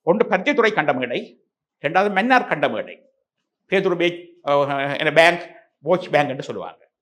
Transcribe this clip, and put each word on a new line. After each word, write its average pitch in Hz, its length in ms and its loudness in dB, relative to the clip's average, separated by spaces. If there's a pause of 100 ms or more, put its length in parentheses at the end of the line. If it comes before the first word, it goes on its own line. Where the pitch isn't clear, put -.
ஒன்று 190 260 0
பருத்தித்துறை 220 460 2
கண்டமேடை, 131 640 -2 (480)
ரெண்டாவது 185 240 0
மன்னார் 240 360 2
கண்டமேடை. 117 520 -4 (680)
பேதுரு 185 280 0
பே-, 175 280 -2 (180)
அஹ், 139 540 0
என்ன 156 140 0
பேங்க், 165 440 2 (240)
வாட்ச் 175 300 -2
பேங்க் 147 200 2
என்று 131 140 -8
சொல்லுவாங்க. 87 460 -14 (120)